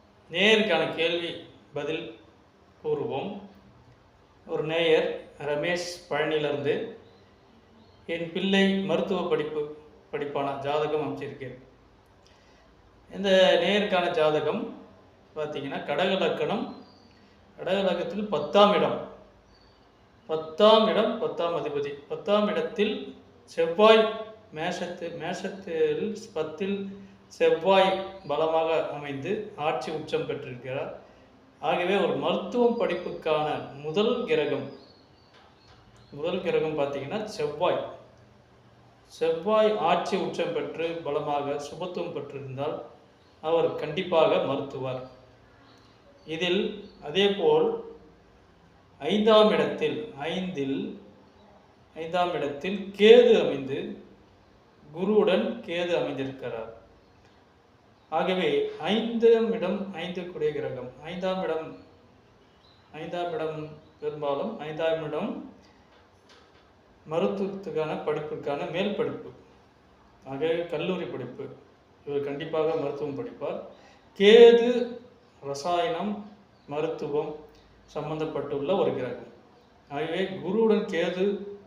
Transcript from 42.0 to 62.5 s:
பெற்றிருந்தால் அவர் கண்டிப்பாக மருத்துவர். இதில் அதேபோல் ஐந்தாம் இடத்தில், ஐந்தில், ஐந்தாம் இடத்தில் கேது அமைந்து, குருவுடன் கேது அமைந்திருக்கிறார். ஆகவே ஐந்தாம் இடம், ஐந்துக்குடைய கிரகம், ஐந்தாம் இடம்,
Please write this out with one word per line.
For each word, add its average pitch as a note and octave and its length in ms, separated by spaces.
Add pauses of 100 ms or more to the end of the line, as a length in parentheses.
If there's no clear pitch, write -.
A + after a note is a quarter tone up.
பெற்றிருந்தால் C3+ 680 (600)
அவர் D#3+ 340
கண்டிப்பாக D#3+ 600
மருத்துவர். C3 720 (1160)
இதில் F3+ 640 (120)
அதேபோல் D#3+ 840 (1120)
ஐந்தாம் G#3+ 520
இடத்தில், D3+ 680
ஐந்தில், E3+ 840 (920)
ஐந்தாம் E3+ 380
இடத்தில் D3+ 640
கேது A3+ 440
அமைந்து, C#3+ 600 (880)
குருவுடன் F#3+ 760
கேது F3 300
அமைந்திருக்கிறார். C3 800 (1400)
ஆகவே D#3+ 720
ஐந்தாம் A3+ 720
இடம், G3 400
ஐந்துக்குடைய E3+ 580
கிரகம், B2+ 380 (140)
ஐந்தாம் F#3 400
இடம், D#3+ 340 (1160)